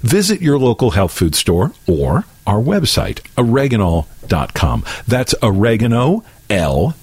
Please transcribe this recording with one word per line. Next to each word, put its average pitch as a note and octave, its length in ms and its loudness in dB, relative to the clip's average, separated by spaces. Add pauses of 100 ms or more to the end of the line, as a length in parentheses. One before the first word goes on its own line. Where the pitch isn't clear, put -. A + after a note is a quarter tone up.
visit F#3+ 420 0
your C#3+ 160 2
local B2 320 2
health F#2 220 0
food E2 240 -2
store F#2 360 0 (140)
or D#2+ 380 0 (240)
our G2+ 120 0
website, C#3+ 640 -2 (140)
oreganol A#2 680 0 (200)
dot - 280 -2
com. - 300 0 (220)
That's B2 340 -2
oregano A#2 840 2 (260)
L E2+ 520 0